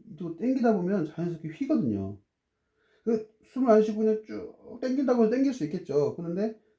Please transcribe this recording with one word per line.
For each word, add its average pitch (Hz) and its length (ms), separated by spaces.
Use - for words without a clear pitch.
이쪽으로 165 260
당기다 233 360
보면 180 340
자연스럽게 165 420
휘거든요. 123 680
그 220 260
숨을 254 240
안 214 120
쉬고 214 180
그냥 220 240
쭉 - 580
당긴다고 254 420
해서 214 80
당길 262 220
수 - 120
있겠죠. 147 500
그런데 180 440